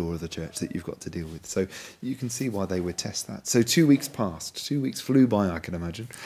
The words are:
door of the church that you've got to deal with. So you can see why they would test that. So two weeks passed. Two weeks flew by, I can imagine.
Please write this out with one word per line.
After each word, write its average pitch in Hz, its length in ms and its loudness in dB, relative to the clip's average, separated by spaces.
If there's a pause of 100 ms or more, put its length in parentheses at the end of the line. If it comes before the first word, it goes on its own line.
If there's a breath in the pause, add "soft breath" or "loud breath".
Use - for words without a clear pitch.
door 85 140 -2
of 80 60 -6
the 82 80 -6
church - 320 -8
that - 140 -4
you've 85 180 -6
got - 80 -14
to - 100 -10
deal 82 240 -8
with. 80 120 -14
So 95 200 0 (340 loud breath)
you 127 140 -6
can 120 160 -6
see 131 180 -4
why 101 240 -2
they 90 80 0
would 87 180 -2
test - 280 -8
that. - 200 -10
So 120 160 6
two 156 240 6
weeks 139 220 6
passed. - 640 -6
Two 143 100 0
weeks 131 200 -4
flew 131 260 6
by, 104 240 4
I 82 80 -4
can 90 160 -6
imagine. 85 340 -6 (180 loud breath)